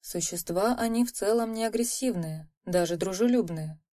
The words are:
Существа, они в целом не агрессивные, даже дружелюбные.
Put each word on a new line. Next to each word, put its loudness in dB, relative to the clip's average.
Существа, -2
они 2
в -8
целом 0
не -2
агрессивные, -2
даже 2
дружелюбные. 0